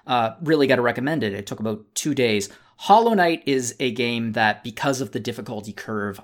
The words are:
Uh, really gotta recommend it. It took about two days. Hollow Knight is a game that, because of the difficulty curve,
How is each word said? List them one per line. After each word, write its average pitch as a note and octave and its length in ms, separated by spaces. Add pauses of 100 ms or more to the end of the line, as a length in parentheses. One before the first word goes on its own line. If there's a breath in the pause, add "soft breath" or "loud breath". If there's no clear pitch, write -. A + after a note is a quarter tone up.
Uh, A#2+ 240 (100)
really D3+ 240
gotta B2+ 160
recommend B2+ 400
it. G#2 120
It G2+ 120
took - 140
about G#2+ 340
two D3 220
days. A2 340 (280 loud breath)
Hollow A3+ 360
Knight E3+ 320
is B2+ 340
a B2+ 120
game A#2 400
that, G#2+ 320
because B2+ 380
of A#2+ 100
the B2 80
difficulty G#2+ 520
curve, G2+ 520